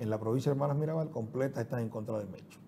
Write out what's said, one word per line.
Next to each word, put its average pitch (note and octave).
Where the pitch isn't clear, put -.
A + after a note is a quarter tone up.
en A2
la G#2+
provincia A#2+
de C#3
Hermanas C#3
Mirabal D#3
completas A#2+
están A#2+
en A2+
contra G#2+
de G#2
Mecho. -